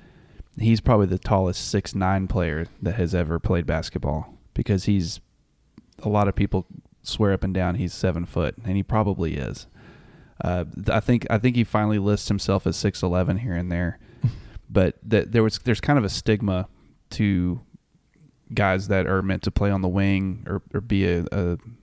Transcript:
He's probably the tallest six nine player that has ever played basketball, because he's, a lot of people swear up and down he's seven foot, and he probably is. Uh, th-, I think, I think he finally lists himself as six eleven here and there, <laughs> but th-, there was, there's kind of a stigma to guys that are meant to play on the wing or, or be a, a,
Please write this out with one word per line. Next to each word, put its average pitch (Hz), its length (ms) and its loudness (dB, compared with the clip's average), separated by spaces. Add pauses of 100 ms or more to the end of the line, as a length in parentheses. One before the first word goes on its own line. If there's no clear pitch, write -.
(580)
He's 113 240 4
probably 107 260 6
the 92 120 0
tallest 95 500 0
six - 240 -2
nine 95 340 0
player 85 400 -2 (140)
that 95 140 -2
has 87 180 0
ever 82 260 0
played 87 260 0
basketball, 78 720 -4 (160)
because - 320 0
he's, 98 340 0 (840)
a 107 80 -4
lot 104 180 2
of 98 80 0
people 95 300 0 (380)
swear 101 300 0
up 92 100 -2
and 95 100 -2
down 90 220 0
he's 90 180 -4
seven 87 320 -2
foot, - 300 -2 (100)
and 92 100 -2
he 98 80 0
probably 98 520 0
is. 69 320 -8 (760)
Uh, 87 300 -2
th-, - 160 -4
I 107 100 2
think, 120 300 2
I 113 80 2
think 120 180 2
he 120 80 4
finally 107 360 2
lists 104 280 2
himself 98 380 0
as - 100 0
six - 280 -2
eleven 92 340 2
here 113 160 -4
and 87 180 -2
there, 87 280 -2 (220)
<laughs> 123 80 2 (400)
but 92 280 2 (100)
th-, 107 220 2
there 113 140 4
was, 110 160 0
there's 120 220 0
kind 147 160 2
of 110 80 2
a 95 40 -2
stigma 98 580 0 (440)
to 98 500 0 (920)
guys 95 360 0
that 95 180 2
are 95 140 0
meant 95 220 -2
to 98 80 -2
play 101 200 0
on 98 100 0
the 92 60 0
wing 95 580 0
or, - 160 -6 (120)
or 101 80 -2
be 101 240 0
a, 87 260 0
a, 87 260 -2 (260)